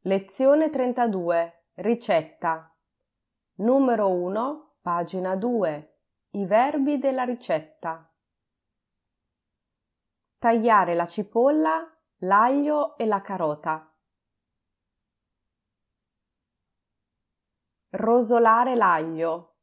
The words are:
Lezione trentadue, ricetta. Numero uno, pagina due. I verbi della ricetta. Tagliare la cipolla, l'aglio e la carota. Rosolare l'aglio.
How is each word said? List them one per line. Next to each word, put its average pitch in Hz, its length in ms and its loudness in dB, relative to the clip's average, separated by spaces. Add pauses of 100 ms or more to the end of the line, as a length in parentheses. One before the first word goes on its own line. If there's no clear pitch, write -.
Lezione 269 680 0
trentadue, 202 1040 -2
ricetta. 170 1000 -4 (760)
Numero 233 560 2
uno, 208 720 -4
pagina 185 560 -4
due. 190 520 -2 (420)
I 202 160 -6
verbi 277 520 2
della 262 260 -2
ricetta. 165 880 -8 (2250)
Tagliare 220 560 2
la 170 120 0
cipolla, 311 800 0 (320)
l'aglio 269 760 0
e 233 100 -4
la 208 140 0
carota. 160 760 -6 (4000)
Rosolare 233 840 2
l'aglio. 165 880 -2